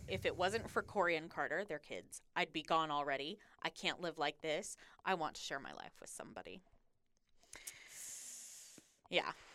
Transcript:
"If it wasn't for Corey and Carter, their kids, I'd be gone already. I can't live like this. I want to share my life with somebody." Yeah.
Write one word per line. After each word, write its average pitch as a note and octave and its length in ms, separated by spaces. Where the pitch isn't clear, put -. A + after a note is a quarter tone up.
"If F#3 160
it D3+ 120
wasn't G3 340
for A3 120
Corey F3 340
and D#3+ 120
Carter, D3+ 400
their D3+ 100
kids, - 440
I'd F3 180
be D#3+ 100
gone D#3+ 280
already. C#3+ 480
I E3 60
can't D#3+ 320
live E3 160
like D3 240
this. D#3+ 360
I F#3+ 100
want D#3 200
to - 80
share C#3 180
my - 120
life - 280
with - 80
somebody." - 540
Yeah. - 220